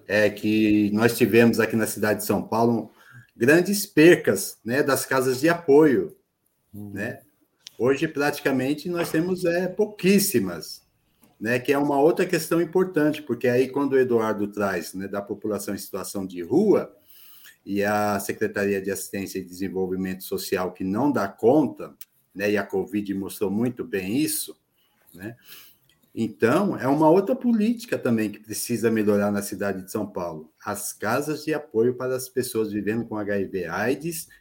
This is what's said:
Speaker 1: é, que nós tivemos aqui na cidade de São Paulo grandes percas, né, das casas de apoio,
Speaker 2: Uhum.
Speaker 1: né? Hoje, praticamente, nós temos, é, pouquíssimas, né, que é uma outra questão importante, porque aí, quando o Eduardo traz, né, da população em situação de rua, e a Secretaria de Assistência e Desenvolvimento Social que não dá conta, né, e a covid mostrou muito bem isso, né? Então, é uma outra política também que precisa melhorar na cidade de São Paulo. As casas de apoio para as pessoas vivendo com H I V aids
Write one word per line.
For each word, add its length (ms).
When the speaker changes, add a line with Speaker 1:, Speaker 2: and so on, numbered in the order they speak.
Speaker 1:
é, 240
que 600
nós 260
tivemos 400
aqui 160
na 120
cidade 340
de 60
São 140
Paulo 520
grandes 480
percas, 800
né, 180
das 220
casas 360
de 80
apoio, 680
Speaker 2:
Uhum. 180
Speaker 1:
né? 300
Hoje, 300
praticamente, 800
nós 220
temos, 340
é, 240
pouquíssimas, 1160
né, 200
que 120
é 60
uma 240
outra 240
questão 340
importante, 640
porque 260
aí, 220
quando 240
o 60
Eduardo 500
traz, 460
né, 120
da 140
população 540
em 40
situação 480
de 160
rua, 540
e 180
a 340
Secretaria 600
de 100
Assistência 480
e 60
Desenvolvimento 800
Social 480
que 120
não 280
dá 160
conta, 680
né, 160
e 60
a 80
covid 480
mostrou 380
muito 340
bem 320
isso, 400
né? 220
Então, 600
é 100
uma 220
outra 260
política 640
também 320
que 80
precisa 520
melhorar 400
na 120
cidade 400
de 100
São 140
Paulo. 440
As 260
casas 540
de 80
apoio 420
para 220
as 100
pessoas 460
vivendo 320
com 140
H 200
I 60
V 220
aids 600